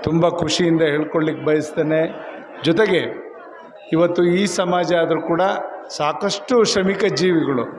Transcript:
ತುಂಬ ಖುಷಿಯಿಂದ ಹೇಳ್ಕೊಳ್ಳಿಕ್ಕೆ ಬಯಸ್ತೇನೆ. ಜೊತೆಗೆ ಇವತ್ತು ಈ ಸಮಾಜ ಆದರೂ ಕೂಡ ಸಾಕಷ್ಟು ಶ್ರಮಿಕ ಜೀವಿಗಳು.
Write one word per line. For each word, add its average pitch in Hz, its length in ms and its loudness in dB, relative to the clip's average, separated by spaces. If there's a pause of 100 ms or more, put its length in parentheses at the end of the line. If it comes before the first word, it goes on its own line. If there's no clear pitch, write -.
ತುಂಬ 165 240 2
ಖುಷಿಯಿಂದ 165 540 2
ಹೇಳ್ಕೊಳ್ಳಿಕ್ಕೆ 151 640 0
ಬಯಸ್ತೇನೆ. 156 560 0 (640)
ಜೊತೆಗೆ 175 360 2 (880)
ಇವತ್ತು 175 320 2
ಈ 180 220 2
ಸಮಾಜ 180 480 0
ಆದರೂ 165 280 2
ಕೂಡ 170 200 -2 (560)
ಸಾಕಷ್ಟು 196 680 0
ಶ್ರಮಿಕ 196 420 0
ಜೀವಿಗಳು. 151 580 2 (160)